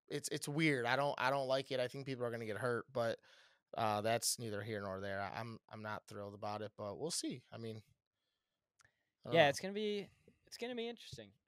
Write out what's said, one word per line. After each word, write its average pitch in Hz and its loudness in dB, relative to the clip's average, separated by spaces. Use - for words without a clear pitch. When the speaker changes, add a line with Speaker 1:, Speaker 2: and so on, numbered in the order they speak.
Speaker 1:
it's, 147 -4
it's - -4
weird. 143 4
I 120 6
don't, 143 4
I 127 6
don't 139 2
like 135 2
it. 127 2
I 127 2
think 139 -6
people 123 -2
are 117 0
gonna 117 -4
get 104 -2
hurt, 120 0
but, 117 0
uh, 107 4
that's 113 2
neither 104 -4
here 104 -2
nor 95 -4
there. 98 -4
I, 98 -4
I'm, 113 -8
I'm 110 -10
not 107 -6
thrilled 101 -10
about 104 -4
it, 104 -6
but 101 -6
we'll 156 -2
see. 220 -4
I 113 -12
mean, 110 -8
I - -8
don't 120 0
Speaker 2:
Yeah, 165 10
Speaker 1:
know. 143 10
Speaker 2:
it's 139 2
gonna 196 -6
be, 208 -2
it's - -18
gonna 240 -8
be 233 -4
interesting. 113 -12